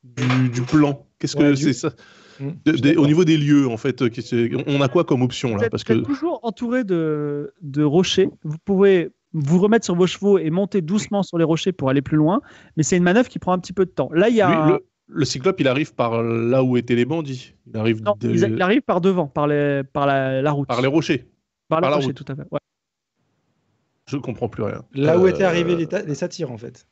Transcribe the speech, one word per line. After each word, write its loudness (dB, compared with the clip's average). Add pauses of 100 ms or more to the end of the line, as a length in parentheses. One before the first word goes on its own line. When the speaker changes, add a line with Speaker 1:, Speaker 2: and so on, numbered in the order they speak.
Speaker 1:
du, -2
du -4
plan, 0 (140)
qu'est-ce -6
que 0
Speaker 2:
Ouais, 4
Speaker 1:
c'est -2
Speaker 2:
du 2
Speaker 1:
ça ? -6 (500)
Speaker 2:
Hmm, -8 (140)
Speaker 1:
De, 4
Speaker 2:
je -
suis 0
Speaker 1:
des, 4
au 2
Speaker 2:
d'accord. 4
Speaker 1:
niveau 4
des 4
lieux, 4
en -4
fait, -4
euh, 2
qu'est-ce -10 (180)
que, -4
on, -2
on 2
a 2
quoi 2
comme 0
option, -2
Speaker 3:
Vous -2
Speaker 1:
là ? 0
Speaker 3:
êtes, -4
Speaker 1:
Parce -6
Speaker 3:
vous -2
êtes 2
Speaker 1:
que -4
Speaker 3:
toujours -4
entouré -4
de, -4
de -2
rochers. 2 (140)
Vous -6
pouvez 4 (240)
vous 2
remettre 4
sur -2
vos 4
chevaux 2
et 0
monter -2
doucement -2
sur -4
les 4
rochers 0
pour -2
aller 2
plus -2
loin, 2 (360)
mais 0
c'est 0
une 2
manœuvre 4
qui -12
prend -2
un 0
petit -14
peu 0
de -18
temps. -4
Là, 4
il 2
y 4
a 4
Speaker 1:
lui, 4
Speaker 3:
un 2
Speaker 1:
le, 0 (240)
le -2
cyclope, -4
il 2
arrive 0
par 0
là 0
où 2
étaient 0
les 2
bandits. -8 (120)
Il -16
arrive 0
Speaker 3:
Non, 0
Speaker 1:
de -4
Speaker 3:
il, 0
il 0
arrive 2
par 0
devant, 0
par -2
les, 0 (100)
par 0
la, 0
la 0
route. -2
Speaker 1:
Par -2
les 2
rochers. 0 (400)
Speaker 3:
Par 0
les -
Speaker 1:
Par 0
la 0
Speaker 3:
rochers, 0
Speaker 1:
route. -4
Speaker 3:
tout -16
à -10
fait, -14
ouais. -6 (1500)
Speaker 1:
Je -6
comprends -6
plus -8
rien. -8 (100)
Speaker 2:
Là 2
où 4
Speaker 1:
Euh, 6
Speaker 2:
étaient 0
arrivés 0
les -4
ta-, -6
les -6
satyres, -8
en -12
fait. -18